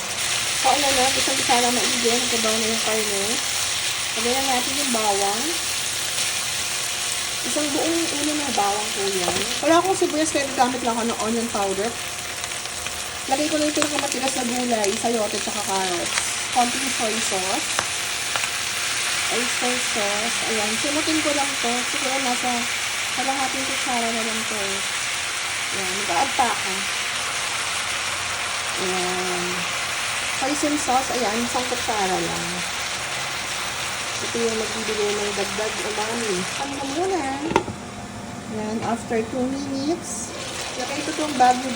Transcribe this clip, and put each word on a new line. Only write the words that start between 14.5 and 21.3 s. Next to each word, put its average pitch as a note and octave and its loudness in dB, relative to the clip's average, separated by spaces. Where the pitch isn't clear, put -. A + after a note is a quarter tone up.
gulay, A#3+ 2
sayote G#3+ 0
tsaka G#3 -2
carrots. F#3+ -2
Konting B3 4
soy A3 0
sauce. F#3+ 0
Oyster B3 0
sauce. G#3+ 0
Ayan, G#3+ 0
simutin D#4 2
ko D4+ 2